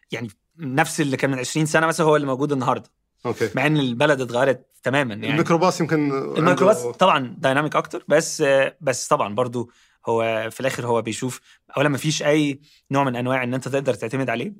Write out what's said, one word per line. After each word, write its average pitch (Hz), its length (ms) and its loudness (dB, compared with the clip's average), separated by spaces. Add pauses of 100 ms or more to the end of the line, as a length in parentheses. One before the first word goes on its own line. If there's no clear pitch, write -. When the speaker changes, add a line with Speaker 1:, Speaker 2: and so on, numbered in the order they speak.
(120)
Speaker 1:
يعني 117 160 -8 (300)
نفس 156 440 -2
اللي 135 160 0
كان 139 140 0
من 131 80 -2
عشرين 151 260 -2
سنة 160 220 2
مثلا 165 200 0
هو 151 80 6
اللي 147 120 0
موجود 135 240 -2
النهاردة. 123 380 -2 (360)
Speaker 2:
أوكي. 117 300 -2
Speaker 1:
مع 135 100 0
إن 151 120 2
البلد 135 440 2
اتغيرت 123 440 0 (180)
تماما، 131 300 0
يعني. 110 160 -6
Speaker 2:
الميكروباص 170 520 2
يمكن 147 300 0 (260)
Speaker 1:
الميكروباص 170 400 4
Speaker 2:
عنده 120 200 -6
Speaker 1:
طبعا 151 400 2
دايناميك 143 380 0
أكتر، - 320 -4
بس، 156 360 0 (380)
بس 135 260 -4
طبعا 110 280 0
برضو 123 360 -2 (360)
هو 113 440 0
في - 80 -12
الآخر 123 280 -4
هو 117 140 2
بيشوف، 117 400 -6 (360)
أولا 147 120 2
ما 139 80 0
فيش 151 260 -2
أي 147 360 2 (320)
نوع 139 120 2
من 127 120 -2
أنواع 127 280 -2
إن 123 100 -4
أنت 131 140 -4
تقدر 135 260 0
تعتمد 127 360 -4
عليه، 120 300 -4